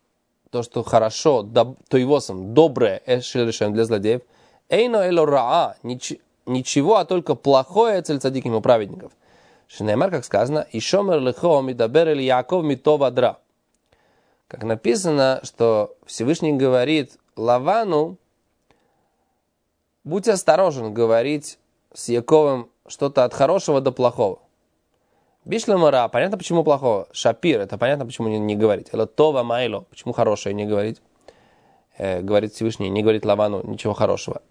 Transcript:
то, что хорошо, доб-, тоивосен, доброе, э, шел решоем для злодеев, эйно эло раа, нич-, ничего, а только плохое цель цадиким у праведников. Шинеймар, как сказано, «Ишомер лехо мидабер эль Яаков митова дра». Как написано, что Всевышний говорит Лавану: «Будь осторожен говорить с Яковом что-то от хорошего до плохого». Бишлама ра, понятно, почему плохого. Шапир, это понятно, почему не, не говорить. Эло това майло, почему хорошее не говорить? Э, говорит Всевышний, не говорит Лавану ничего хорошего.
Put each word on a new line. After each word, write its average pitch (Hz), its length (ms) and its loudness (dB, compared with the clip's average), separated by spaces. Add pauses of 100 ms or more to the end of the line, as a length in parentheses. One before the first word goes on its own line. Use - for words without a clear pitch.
(500)
то, 120 140 -4
что 113 200 -6
хорошо, 113 600 2
доб-, 117 340 0 (100)
тоивосен, 123 640 0
доброе, 123 520 4
э, 123 160 0
шел 120 260 -2
решоем 107 240 -2
для 113 140 0
злодеев, 110 360 0 (460)
эйно 226 300 2
эло 180 280 2
раа, 139 560 2
нич-, - 380 -10 (260)
ничего, 139 520 2
а 175 80 2
только 170 300 -2
плохое 180 680 2
цель 147 180 -4
цадиким 131 340 -2
у 110 60 0
праведников. 107 540 0 (560)
Шинеймар, 110 420 0
как 151 140 -6
сказано, 131 480 -2
«Ишомер 180 480 0
лехо 139 400 0
мидабер 131 480 0
эль 147 120 0
Яаков 131 440 0
митова 139 460 2
дра». 123 280 0 (1120)
Как - 160 -14
написано, 139 800 0
что 110 520 0 (100)
Всевышний 151 460 -2
говорит 131 640 0 (200)
Лавану: 160 800 0 (1900)
«Будь 180 240 -4
осторожен 160 680 0
говорить 117 640 0 (340)
с - 180 -14
Яковом 127 600 2 (160)
что-то 139 380 -2
от 123 100 0
хорошего 151 480 0
до 131 100 0
плохого». 120 460 -2 (1080)
Бишлама 190 440 2
ра, 127 200 2
понятно, 185 280 -2
почему 170 260 -2
плохого. 131 480 0
Шапир, 120 480 0
это 101 200 -6
понятно, 135 260 -2
почему 117 220 -8
не, 107 100 -2
не 107 180 -2
говорить. 104 380 0
Эло 110 140 0
това 147 360 0
майло, 120 360 -4 (100)
почему - 240 -12
хорошее 104 400 -2
не 104 140 -4
говорить? 107 340 -2 (960)
Э, 92 240 -4
говорит 104 320 0
Всевышний, 110 360 -4
не 101 120 -2
говорит 107 240 0
Лавану 104 380 0
ничего 107 320 -6
хорошего. - 560 -4